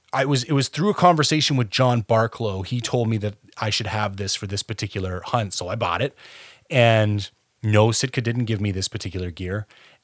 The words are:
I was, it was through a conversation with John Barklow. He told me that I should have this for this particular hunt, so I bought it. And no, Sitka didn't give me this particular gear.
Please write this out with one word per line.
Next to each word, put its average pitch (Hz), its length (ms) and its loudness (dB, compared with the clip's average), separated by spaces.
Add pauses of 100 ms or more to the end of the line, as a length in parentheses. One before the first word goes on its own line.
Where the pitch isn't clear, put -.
(120)
I 135 120 2
was, 139 200 2
it 160 80 -2
was 139 160 2
through 185 220 0
a 196 40 0
conversation 156 640 4
with 120 140 0
John 123 320 2
Barklow. 110 640 0
He 123 140 -4
told 120 280 0
me 113 100 0
that 101 180 -4 (200)
I 110 140 -4
should 104 160 -2
have 104 300 -4
this 98 180 -4
for - 120 -6
this 98 160 -6
particular 95 600 -6
hunt, 107 300 -2
so 90 140 -6
I 90 80 -4
bought 90 260 -2
it. 143 120 -4 (560)
And 110 600 4 (320)
no, 107 300 6
Sitka - 280 -2
didn't 117 240 -2
give 107 160 -2
me 101 120 0
this 92 160 -4
particular 90 420 -8
gear. 90 360 -6 (380)